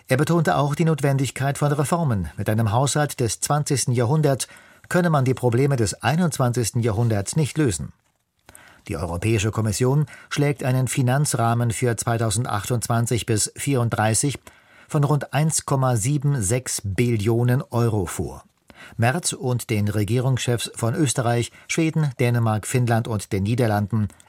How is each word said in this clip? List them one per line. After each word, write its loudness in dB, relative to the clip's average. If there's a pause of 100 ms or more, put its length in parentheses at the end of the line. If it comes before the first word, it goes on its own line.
Er 2
betonte 2
auch 0
die 0
Notwendigkeit 0
von 0
Reformen. 0
Mit -2
einem 2
Haushalt 0
des -2
zwanzigsten -2
Jahrhunderts 2 (400)
könne 2
man 2
die 2
Probleme 2
des -2
einundzwanzigsten 0
Jahrhunderts 0
nicht -2
lösen. -2 (960)
Die -4
Europäische 0
Kommission 0 (220)
schlägt 0
einen 0
Finanzrahmen 0
für -2
zweitausendzweiundzwanzig -2
bis 0
vierunddreißig 0 (480)
von 0
rund 0
eins 0
Komma 2
sieben 0
sechs -2
Billionen 2
Euro 0
vor. -8 (540)
Merz 0
und -4
den 0
Regierungschefs 0
von -2
Österreich, 0 (160)
Schweden, 0
Dänemark, 2
Finnland 0
und -6
den 0
Niederlanden 0 (200)